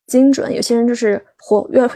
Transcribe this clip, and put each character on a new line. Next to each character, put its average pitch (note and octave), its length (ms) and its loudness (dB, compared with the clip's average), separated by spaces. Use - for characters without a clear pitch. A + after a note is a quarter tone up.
精 C4 240 2
准。 - 240 -2
有 - 80 -4
些 A#3+ 140 -2
人 A#3 100 0
就 A#3+ 80 0
是 G#3 280 -2
活， - 340 -2
越， B3 240 2